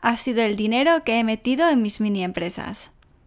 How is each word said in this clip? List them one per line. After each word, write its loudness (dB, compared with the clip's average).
ha 2
sido 0
el 0
dinero 2
que 0
he 2
metido 0
en 4
mis -4
mini 0
empresas. -8